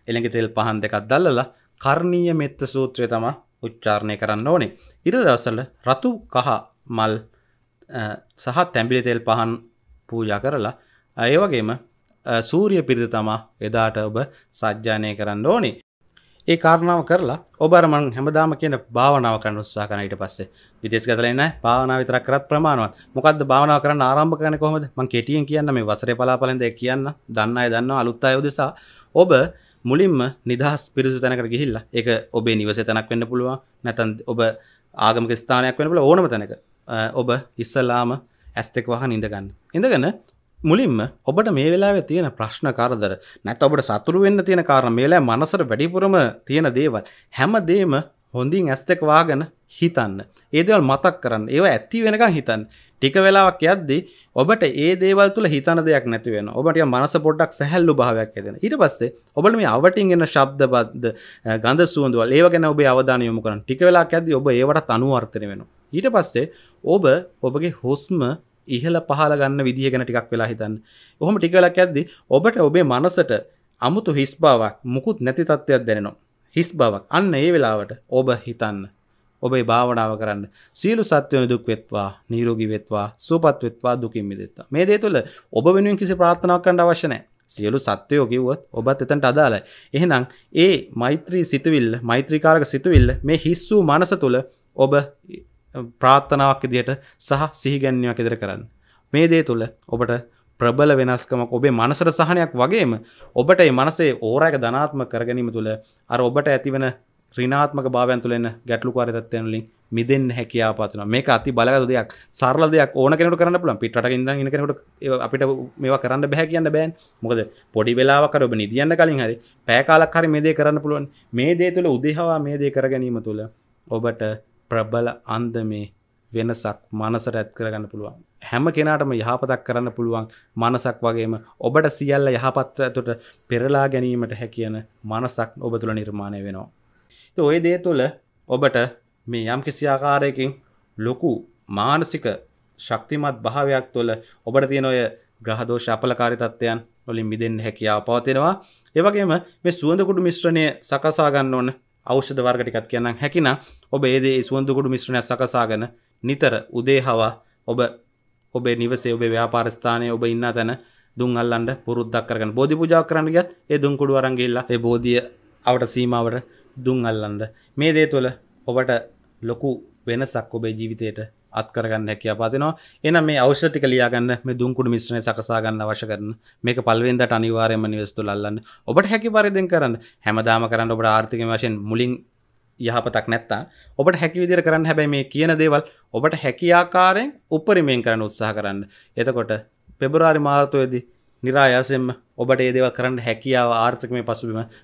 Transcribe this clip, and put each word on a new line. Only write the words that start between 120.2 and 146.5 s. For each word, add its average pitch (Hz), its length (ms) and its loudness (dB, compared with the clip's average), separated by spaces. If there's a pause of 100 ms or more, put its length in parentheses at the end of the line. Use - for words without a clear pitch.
මේ 151 140 2
දේ 156 120 2
කරන්න 151 260 2
පුළුවන්. 147 300 -6 (200)
මේ 135 260 0
දේ 175 160 0
තුළ 175 160 0
උදේහවා 151 520 0
මේ 143 180 -6
දේ 143 140 -2
කර 135 160 0
ගැනීම 127 340 -4
තුළ 107 200 -8 (460)
ඔබට 113 360 -4 (480)
ප්‍රබල 117 360 -2 (160)
අන්දමේ 110 680 -6 (400)
වෙනසක් 113 480 -6 (100)
මනසට 113 460 -4
ඇත් 107 180 -6
කරගන්න 107 340 -8
පුළුවන්. 104 280 -14 (240)
හැම 127 320 -2
කෙනාටම 151 400 0
යහපතක් 123 520 -2
කරන්න 120 280 -4
පුළුවන් 113 340 -4 (280)
මනසක් 120 460 -2
වගේම 117 360 -2 (220)
ඔබට 147 340 2
සියල්ල 139 380 0
යහපත් 127 500 -2
අතට 123 320 -4 (320)
පෙරලා 135 460 0
ගැනීමට 123 440 -2
හැකියන 110 420 -8 (260)
මනසක් 113 560 -6
ඔබ 120 180 -8
තුළ 110 180 -4
නිර්මාණය 101 500 -8
වෙනවා. 98 240 -12 (720)
ඉතින් 160 60 0
ඔය 151 160 2
දේ 170 180 0
තුළ 175 240 0 (480)
ඔබට 135 280 0 (500)
මේ 113 220 -6
යම් 131 120 -2
කිසි 147 260 -6
ආකාරයකින් 139 640 0 (460)
ලොකු 127 340 -2 (340)
මානසික 139 600 -2 (540)
ශක්තිමත් 139 640 -6
භාවයක් 135 500 -2
තුළ 117 200 -2 (300)
ඔබට 131 280 0
තියෙන 135 160 -2
ඔය 127 140 0 (380)
ග්‍රහ 110 260 -6
දෝෂ 117 260 -4
අපලකාරී 117 480 -2
තත්ත්වයන් 117 420 -4 (240)